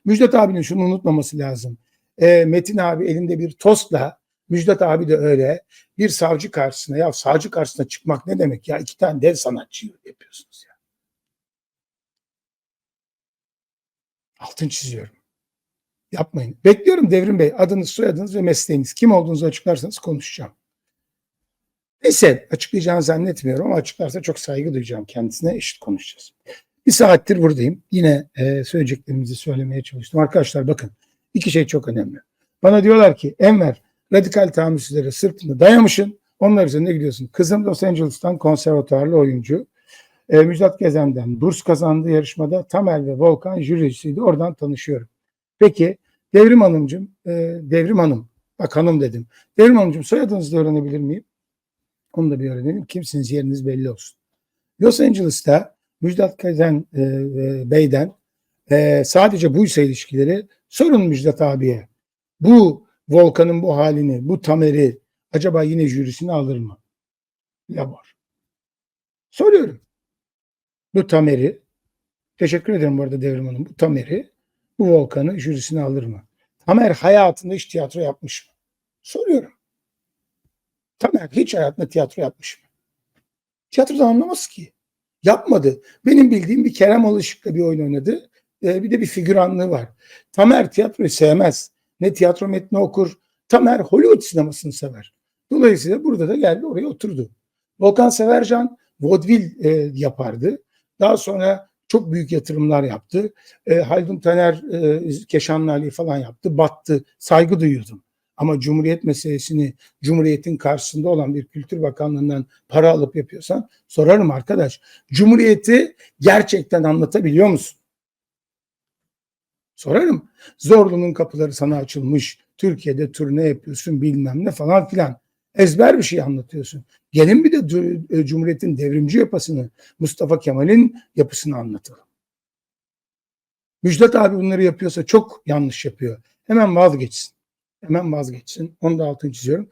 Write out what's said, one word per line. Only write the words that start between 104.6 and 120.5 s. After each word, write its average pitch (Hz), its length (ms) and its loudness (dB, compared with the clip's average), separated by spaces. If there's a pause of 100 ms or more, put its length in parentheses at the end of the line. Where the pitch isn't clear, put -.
e, 160 380 -2 (180)
Keşanlı 156 420 -2
Ali 147 200 -4
falan 156 280 -6
yaptı. 135 400 -6
Battı. 151 460 -2 (140)
Saygı 165 420 2
duyuyordum. 120 420 -4 (340)
Ama 151 240 -2
Cumhuriyet 156 440 -2
meselesini, 147 680 -4 (280)
Cumhuriyet'in 156 540 -2
karşısında 151 520 -4
olan 147 260 -2
bir 143 120 -8
Kültür 156 360 -12
Bakanlığı'ndan 143 640 -4 (220)
para 160 220 4
alıp 151 260 -2
yapıyorsan - 520 -8 (200)
sorarım 170 420 4
arkadaş. 139 500 -4 (320)
Cumhuriyet'i 220 840 4 (240)
gerçekten 185 640 2
anlatabiliyor 160 640 2
musun? - 300 -4 (2000)
Sorarım. 247 520 -2 (300)